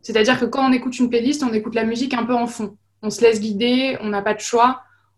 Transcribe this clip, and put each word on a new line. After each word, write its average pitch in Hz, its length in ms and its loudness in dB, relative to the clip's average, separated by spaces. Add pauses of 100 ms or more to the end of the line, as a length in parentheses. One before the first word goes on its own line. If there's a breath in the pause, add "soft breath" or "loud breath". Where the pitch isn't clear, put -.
C'est-à-dire 220 360 2
que 240 60 0
quand 262 220 -2
on 254 40 4
écoute 247 280 -2
une 233 100 2
playlist, 247 340 0
on 233 100 -2
écoute 214 200 -4
la 226 100 0
musique 233 300 -2
un 226 120 0
peu 247 100 0
en 233 100 0
fond. 214 320 -8 (240)
On 214 80 -4
se 214 120 -4
laisse 226 180 6
guider, 240 640 0
on 214 80 -4
n'a 202 120 -2
pas 214 140 0
de - 40 -14
choix. 240 420 2 (360 loud breath)